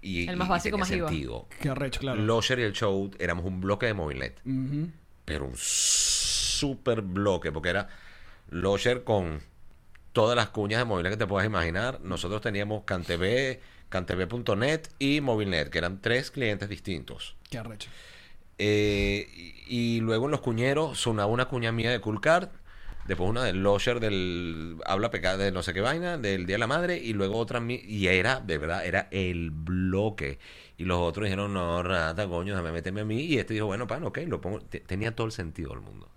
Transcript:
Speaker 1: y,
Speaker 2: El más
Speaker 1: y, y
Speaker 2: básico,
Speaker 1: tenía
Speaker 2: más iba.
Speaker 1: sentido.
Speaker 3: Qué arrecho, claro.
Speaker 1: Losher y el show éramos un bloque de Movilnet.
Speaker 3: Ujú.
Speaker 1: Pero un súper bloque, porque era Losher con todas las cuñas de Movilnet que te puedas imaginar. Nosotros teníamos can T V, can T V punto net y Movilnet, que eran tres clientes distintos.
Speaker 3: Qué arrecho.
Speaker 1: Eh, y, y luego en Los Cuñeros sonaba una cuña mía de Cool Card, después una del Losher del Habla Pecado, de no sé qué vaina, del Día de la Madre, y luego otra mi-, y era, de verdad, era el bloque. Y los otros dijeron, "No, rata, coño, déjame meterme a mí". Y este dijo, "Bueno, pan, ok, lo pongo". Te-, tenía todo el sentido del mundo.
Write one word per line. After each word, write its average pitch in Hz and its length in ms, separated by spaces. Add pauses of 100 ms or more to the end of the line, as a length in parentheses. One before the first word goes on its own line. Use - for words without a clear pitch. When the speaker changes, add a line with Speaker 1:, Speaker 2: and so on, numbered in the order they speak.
Speaker 1:
y, 98 260
Speaker 2:
El 180 80
más 185 100
Speaker 1:
y, - 20
y - 20
Speaker 2:
básico, 202 260
Speaker 1:
tenía - 80
Speaker 2:
más 185 80
iba. 175 160
Speaker 1:
sentido. 151 400 (100)
Speaker 3:
Qué 143 120
arrecho, 131 300
claro. 127 200
Speaker 1:
Losher 113 380
y 123 60
el 101 100
show 98 440
éramos 87 280
un 92 160
bloque 101 240
de 110 80
Movilnet. 71 500
Speaker 3:
Ujú. 135 460 (340)
Speaker 1:
Pero 73 220
un 64 100
súper - 1400
bloque, 95 500
porque 80 200
era 98 180 (640)
Losher 98 540
con 87 360 (720)
todas 117 240
las 110 140
cuñas 107 300
de 127 40
Movilnet 95 300
que - 40
te 110 80
puedas 98 200
imaginar. 98 560
Nosotros 92 400
teníamos 104 420
can 95 200
T 85 120
V, 123 440 (280)
can 90 180
T 95 80
V 90 120
punto 110 300
net 147 320 (100)
y 139 220
Movilnet, 98 500
que 82 80
eran 90 220
tres 123 300
clientes 104 380
distintos. - 680 (140)
Speaker 3:
Qué 127 80
arrecho. 110 300 (680)
Speaker 1:
Eh, 104 680 (380)
y, 120 300
y 113 40
luego 113 260
en 151 60
Los 147 80
Cuñeros 127 580
sonaba 107 340
una 123 140
cuña 117 260
mía 117 180
de 120 100
Cool 107 200
Card, 175 280 (580)
después 90 220
una 117 160
del 95 180
Losher 101 380
del 87 840
Habla 104 240
Pecado, 92 280
de 98 140
no 90 100
sé 85 120
qué 92 60
vaina, 165 380
del 98 280
Día 92 80
de 107 60
la 117 60
Madre, 175 320
y 117 140
luego 101 260
otra 117 220
mi-, 120 240
y 98 240
era, 101 320
de 90 180
verdad, 82 280
era 92 240
el 87 400
bloque. 90 880 (380)
Y 85 80
los 90 140
otros 87 280
dijeron, 101 280
"No, 87 300
rata, 87 420
coño, 90 280
déjame 85 180
meterme 92 300
a - 20
mí". 107 160
Y 156 180
este 107 160
dijo, 107 120
"Bueno, 104 200
pan, 123 180
ok, 113 220
lo 98 140
pongo". 95 200
Te-, - 200
tenía 110 340
todo 113 120
el 110 60
sentido 80 380
del 64 100
mundo. 50 360